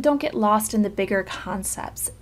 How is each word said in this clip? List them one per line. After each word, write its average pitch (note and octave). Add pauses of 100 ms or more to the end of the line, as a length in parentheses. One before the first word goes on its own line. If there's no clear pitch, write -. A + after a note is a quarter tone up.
don't C#4+
get D4+
lost G#3+
in A3
the G3+
bigger G3
concepts -